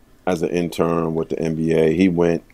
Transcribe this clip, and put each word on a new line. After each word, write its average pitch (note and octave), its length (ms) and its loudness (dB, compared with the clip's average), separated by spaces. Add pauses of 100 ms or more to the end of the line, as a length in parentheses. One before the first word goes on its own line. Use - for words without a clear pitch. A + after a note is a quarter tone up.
(260)
as F2+ 160 -2
an E2 80 -2
intern E2+ 640 -2
with D#2+ 140 -4
the - 100 -6
N D#2+ 160 -2
B D#2+ 180 -2
A. D#2+ 200 4
He F#2 160 4
went E2+ 340 0 (120)